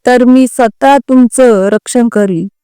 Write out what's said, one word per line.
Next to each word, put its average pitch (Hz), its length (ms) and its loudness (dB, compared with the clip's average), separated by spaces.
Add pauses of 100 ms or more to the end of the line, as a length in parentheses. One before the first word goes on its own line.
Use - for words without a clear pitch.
तर 247 180 2
मी 254 260 2
स्वतः 269 480 0
तुमचं 247 720 0
रक्षण 233 400 -2
करीन." 196 400 -4 (160)